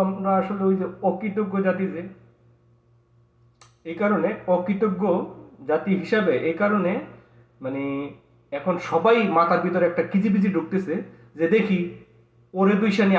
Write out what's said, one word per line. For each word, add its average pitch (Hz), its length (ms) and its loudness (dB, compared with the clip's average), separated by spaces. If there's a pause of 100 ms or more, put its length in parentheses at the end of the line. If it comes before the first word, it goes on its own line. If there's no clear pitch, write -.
আমরা 190 280 0 (100)
আসলে 196 280 -4
ওই 190 120 4
যে 180 40 -2 (240)
অকৃতজ্ঞ 202 460 -4 (120)
জাতি 185 260 0
যে, 165 80 -10 (1900)
এই 170 120 -8
কারণে 180 280 2 (260)
অকৃতজ্ঞ 196 480 0 (680)
জাতি 160 220 0 (100)
হিসাবে 190 320 0 (160)
এই 165 120 -2
কারণে 202 300 2 (720)
মানে 139 200 -6 (680)
এখন 143 240 -2 (140)
সবাই 196 280 4 (200)
মাথার 175 280 2
ভিতরে 180 240 2
একটা 165 220 -2
কিজিবিজি 196 440 2
ঢুকতেছে 160 380 -2 (460)
যে 165 60 2 (100)
দেখি 196 240 2 (760)
ওরে 196 280 4
দুই 214 160 2
শানি 196 220 4